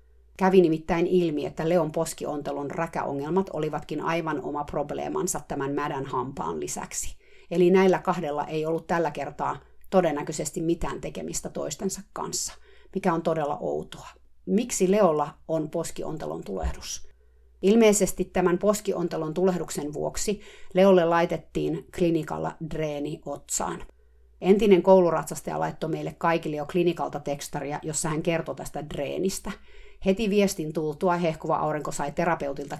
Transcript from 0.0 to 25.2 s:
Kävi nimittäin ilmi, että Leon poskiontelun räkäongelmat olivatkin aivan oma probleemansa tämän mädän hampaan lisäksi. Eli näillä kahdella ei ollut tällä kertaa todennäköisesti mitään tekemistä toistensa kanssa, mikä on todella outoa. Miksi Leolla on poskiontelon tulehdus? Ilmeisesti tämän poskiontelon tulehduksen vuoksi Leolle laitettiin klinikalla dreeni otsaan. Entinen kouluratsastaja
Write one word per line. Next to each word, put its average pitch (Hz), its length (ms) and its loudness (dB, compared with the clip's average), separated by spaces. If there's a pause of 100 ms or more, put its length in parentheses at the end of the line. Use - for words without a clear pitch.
Kävi 190 240 6
nimittäin 165 460 4
ilmi, 165 400 2
että 156 220 -4
Leon 165 240 2
poskiontelun 143 760 -4
räkäongelmat 160 840 -2
olivatkin 151 480 -4
aivan 160 440 -2
oma 147 200 -4
probleemansa 147 840 -4
tämän 143 240 -4
mädän 147 340 -4
hampaan 147 540 -4
lisäksi. - 560 -6 (340)
Eli 175 200 6
näillä 185 280 6
kahdella 156 480 -2
ei 156 200 -4
ollut 165 200 -2
tällä 170 240 0
kertaa 143 460 -6 (340)
todennäköisesti 156 720 2
mitään 165 400 -2
tekemistä 156 500 -8
toistensa 160 500 -6 (120)
kanssa, - 400 -6 (420)
mikä 190 200 0
on 170 80 -2
todella 156 380 0
outoa. - 460 -6 (400)
Miksi 190 440 0
Leolla 160 380 4 (200)
on 156 220 -2
poskiontelon 160 720 -6
tulehdus? - 640 -8 (540)
Ilmeisesti 202 600 6
tämän 180 340 2
poskiontelon 170 760 0
tulehduksen 160 580 0
vuoksi 151 480 -2 (340)
Leolle 185 300 8
laitettiin 165 840 0 (120)
klinikalla 160 540 0 (220)
dreeni 151 520 -6
otsaan. - 560 -6 (580)
Entinen 196 420 6
kouluratsastaja 165 800 4